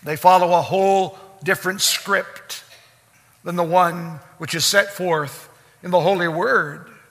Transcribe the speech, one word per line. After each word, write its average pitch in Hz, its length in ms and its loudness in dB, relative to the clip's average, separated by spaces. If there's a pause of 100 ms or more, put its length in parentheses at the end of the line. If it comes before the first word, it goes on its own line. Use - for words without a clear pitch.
they 151 140 -6
follow 180 380 4
a 170 80 4
whole 190 580 0 (240)
different 185 380 -2
script - 800 -4 (800)
than 175 140 -6
the 175 60 2
one 170 580 0 (160)
which 170 180 -8
is 160 100 -2
set - 300 2
forth 160 540 -4 (340)
in 180 80 -8
the 180 80 4
Holy 175 300 0
Word 165 600 -2 (220)